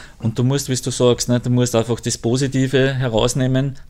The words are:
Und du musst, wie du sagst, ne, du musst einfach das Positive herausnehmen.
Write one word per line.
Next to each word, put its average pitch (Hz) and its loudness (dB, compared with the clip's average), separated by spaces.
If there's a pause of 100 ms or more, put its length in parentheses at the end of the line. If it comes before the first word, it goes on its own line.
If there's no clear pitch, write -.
(200)
Und 117 -4
du 123 2
musst, 139 0
wie 127 -2
du 123 -4
sagst, 120 2
ne, 120 2
du 123 -4
musst 123 2
einfach 113 0
das - -4
Positive 131 0
herausnehmen. 127 0 (140)